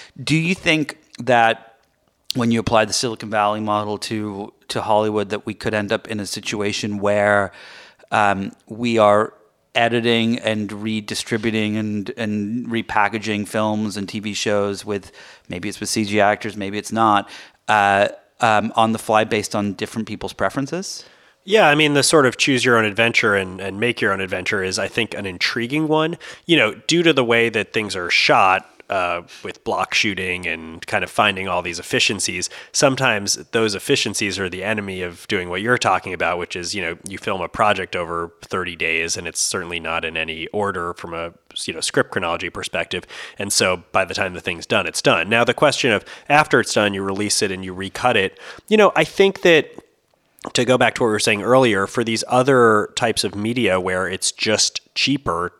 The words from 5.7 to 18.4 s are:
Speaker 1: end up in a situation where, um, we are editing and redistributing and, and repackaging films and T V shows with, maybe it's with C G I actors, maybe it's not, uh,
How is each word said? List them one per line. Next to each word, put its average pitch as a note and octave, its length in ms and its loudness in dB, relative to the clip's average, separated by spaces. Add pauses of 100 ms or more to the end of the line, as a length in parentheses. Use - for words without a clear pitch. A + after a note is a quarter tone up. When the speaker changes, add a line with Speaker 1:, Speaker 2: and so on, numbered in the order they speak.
Speaker 1:
end G#2 180 -2
up G#2+ 160 -4
in A2 100 -6
a G2+ 60 -6
situation G#2 760 -4
where, G2+ 540 2 (580)
um, G2+ 420 2 (160)
we A2+ 280 -2
are G#2 380 4 (400)
editing A#2 640 2
and G#2+ 320 -2
redistributing G#2+ 1040 -4
and, G#2 400 -4
and A2 500 -4
repackaging G#2+ 800 -2
films G#2+ 500 -2
and G2 120 -6
T A2+ 100 -8
V G#2 160 -8
shows G2+ 500 -2
with, G2+ 280 -6 (360)
maybe F2+ 200 -8
it's G2 100 -8
with G#2 100 -6
C A2 160 0
G G#2 160 2
I G2+ 120 6
actors, G#2 240 -6
maybe G2+ 220 -6
it's G2+ 120 -10
not, G#2+ 380 2 (400)
uh, G2+ 400 6 (320)